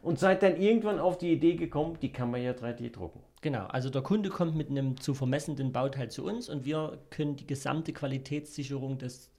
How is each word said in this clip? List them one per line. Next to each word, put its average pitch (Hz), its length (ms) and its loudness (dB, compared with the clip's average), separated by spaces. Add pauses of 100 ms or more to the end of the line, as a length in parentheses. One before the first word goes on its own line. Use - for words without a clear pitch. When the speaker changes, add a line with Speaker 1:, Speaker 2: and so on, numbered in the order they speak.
Speaker 1:
und 170 200 0
seid 190 240 6
dann 170 140 6
irgendwann 208 420 4
auf 175 180 2
die 170 140 2
Idee 160 240 6
gekommen, 165 440 -2
die 131 120 -2
kann 123 180 -2
man 123 100 -2
ja 123 120 0
drei 120 200 -4
D 117 160 -6
drucken? 92 320 -10 (220)
Speaker 2:
Genau, 117 240 -2
also 131 240 -2
der 131 120 0
Kunde 196 260 2
kommt 165 260 0
mit 151 160 -2
einem 135 300 0
zu 143 120 -2
vermessenden 135 600 0
Bauteil 131 360 -2
zu 131 160 -8
uns 233 240 -4
und 143 160 -6
wir 156 340 -2 (120)
können 147 240 -2
die - 140 -14
gesamte 143 440 -2
Qualitätssicherung 135 1080 -4
des, - 400 -10